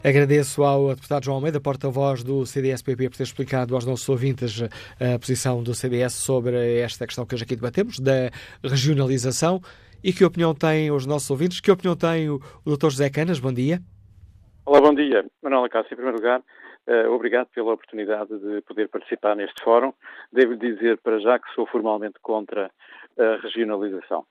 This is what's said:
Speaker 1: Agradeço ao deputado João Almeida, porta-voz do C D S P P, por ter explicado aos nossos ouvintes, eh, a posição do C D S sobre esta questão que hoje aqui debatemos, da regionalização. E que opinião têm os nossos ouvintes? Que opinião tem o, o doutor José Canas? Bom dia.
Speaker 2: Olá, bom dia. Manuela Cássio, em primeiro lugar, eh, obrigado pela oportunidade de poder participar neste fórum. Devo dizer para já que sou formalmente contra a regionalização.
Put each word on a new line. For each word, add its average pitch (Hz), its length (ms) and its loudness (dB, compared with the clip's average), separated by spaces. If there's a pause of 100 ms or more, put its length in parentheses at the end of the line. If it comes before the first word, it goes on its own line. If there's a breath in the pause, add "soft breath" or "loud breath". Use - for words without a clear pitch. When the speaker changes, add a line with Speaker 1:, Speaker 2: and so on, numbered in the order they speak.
Speaker 1:
Agradeço 143 560 4
ao 139 300 2
deputado 135 320 -4
João 139 120 -2
Almeida, 147 220 -4
porta-voz 139 640 -2
do 135 220 -2
C 139 160 -6
D 131 80 0
S 127 140 -4
P 127 120 -4
P, 123 140 -2
por - 80 -14
ter 135 60 -4
explicado 127 500 -4
aos 123 120 -2
nossos 127 220 -4
ouvintes, 123 540 -2
eh, 123 540 -4
a 120 40 -6
posição 123 440 -2
do 120 100 -4
C 127 160 -4
D 120 120 0
S 123 140 -2
sobre 120 640 0
esta 120 260 -6
questão 120 200 -8
que - 80 -8
hoje 117 100 -6
aqui 127 120 -4
debatemos, 123 440 -4
da 131 300 0 (340 loud breath)
regionalização. 135 960 0 (440 loud breath)
E 185 80 2
que 180 140 4
opinião 170 300 2
têm 156 360 2
os 135 140 0
nossos 143 240 -4
ouvintes? 165 320 -2
Que 202 100 6
opinião 185 240 2
tem 165 340 0
o, 147 60 -2
o - 340 -10
doutor 147 200 2
José 139 200 2
Canas? 151 300 -2
Bom 127 140 -2
dia. 143 260 0 (840)
Speaker 2:
Olá, 139 160 8
bom 147 120 8
dia. 135 320 2 (180)
Manuela 127 260 2
Cássio, 113 240 -2
em - 20 -10
primeiro 120 220 -4
lugar, 123 240 0 (460 loud breath)
eh, 117 200 4
obrigado 117 420 0
pela 113 240 -2
oportunidade 107 640 -6
de 104 220 -6
poder 101 280 -4
participar 104 460 -4
neste 101 280 -10
fórum. 120 300 4 (400 loud breath)
Devo 120 240 4
dizer 113 400 0
para 110 220 -2
já 117 180 4
que - 160 -10
sou 117 140 -4
formalmente 107 520 -4
contra 104 520 -6 (460 loud breath)
a 110 260 2
regionalização. 101 880 -4